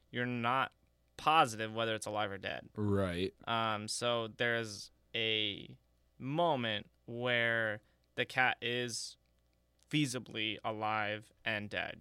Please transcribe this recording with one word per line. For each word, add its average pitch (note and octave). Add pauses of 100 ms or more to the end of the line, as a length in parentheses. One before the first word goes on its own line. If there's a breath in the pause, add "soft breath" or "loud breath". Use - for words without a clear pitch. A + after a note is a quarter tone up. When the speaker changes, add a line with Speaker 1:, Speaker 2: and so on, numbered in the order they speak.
(120)
Speaker 1:
you're B2
not B2 (440)
positive A2+
whether A2+
it's G#2
alive G#2+
or G2
dead. F2
Speaker 2:
Right. G2 (140)
Speaker 1:
Um, A2
so A#2
there's A#2 (240)
a A2 (420)
moment C3 (180)
where A#2 (340)
the B2
cat B2+
is A#2+ (760)
feasibly A2+
alive G#2+ (140)
and G#2
dead. F2+